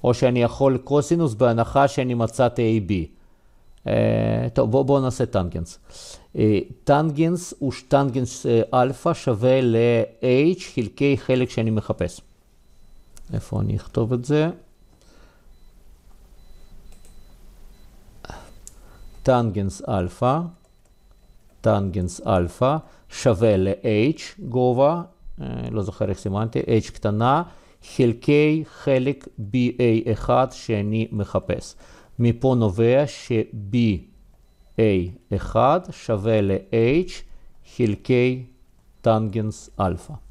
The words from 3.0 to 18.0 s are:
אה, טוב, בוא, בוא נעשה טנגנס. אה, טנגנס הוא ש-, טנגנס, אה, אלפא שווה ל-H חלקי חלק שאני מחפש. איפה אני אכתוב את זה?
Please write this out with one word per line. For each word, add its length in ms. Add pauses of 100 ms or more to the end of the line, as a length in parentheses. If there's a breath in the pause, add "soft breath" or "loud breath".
אה, 680
טוב, 180
בוא, 120
בוא 160
נעשה 260
טנגנס. 540 (560 loud breath)
אה, 240 (240)
טנגנס 760
הוא 120
ש-, 160
טנגנס, 580
אה, 160 (200)
אלפא 320
שווה 480
ל-H 1000 (140)
חלקי 420
חלק 320
שאני 200
מחפש. 520 (1120)
איפה 280
אני 140
אכתוב 380
את 120
זה? 240 (4000 soft breath)